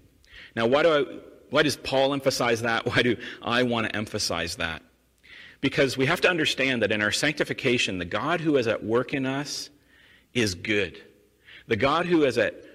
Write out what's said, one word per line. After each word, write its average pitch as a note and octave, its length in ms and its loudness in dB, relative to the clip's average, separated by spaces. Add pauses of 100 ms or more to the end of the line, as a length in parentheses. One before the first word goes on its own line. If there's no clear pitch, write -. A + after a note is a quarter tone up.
(560)
Now, A#2 120 2
why C#3+ 160 4
do E3 80 6
I, C#3+ 280 0 (300)
why D3+ 140 2
does D3 140 0
Paul C3+ 360 0
emphasize B2 500 0
that? A#2 220 -2
Why B2+ 160 2
do A#2+ 160 6 (240)
I A#2+ 220 2
want A#2 240 0
to - 80 -6
emphasize F#2+ 600 -4
that? E2 240 -6 (800)
Because C3 360 2
we C3 80 2
have E3+ 160 0
to - 80 4
understand C3+ 520 0
that G2+ 100 2
in G#2+ 100 0
our G#2 100 2
sanctification, B2+ 840 0
the F2 80 -6
God C3 360 -4
who D3+ 160 2
is A#2 100 0
at - 160 -2
work A#2 300 0
in C3+ 120 -4
us C#3 440 -6 (640)
is A2 220 0
good. G2+ 460 -4 (680)
The A#2 80 -2
God C#3+ 300 0
who E3+ 180 4
is A#2+ 140 2
at G2+ 260 -2 (100)